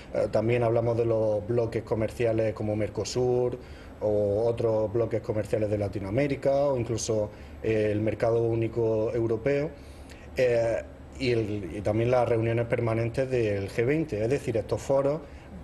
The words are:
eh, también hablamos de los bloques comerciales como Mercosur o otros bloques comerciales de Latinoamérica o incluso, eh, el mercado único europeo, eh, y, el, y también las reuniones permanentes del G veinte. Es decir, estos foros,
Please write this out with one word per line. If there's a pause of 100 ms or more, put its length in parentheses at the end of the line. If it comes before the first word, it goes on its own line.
(140)
eh,
también
hablamos
de
los
bloques
comerciales
como
Mercosur (400)
o
otros
bloques
comerciales
de
Latinoamérica
o
incluso, (320)
eh,
el
mercado
único
europeo, (680)
eh, (360)
y,
el,
y
también
las
reuniones
permanentes
del
G
veinte.
Es
decir,
estos
foros, (440)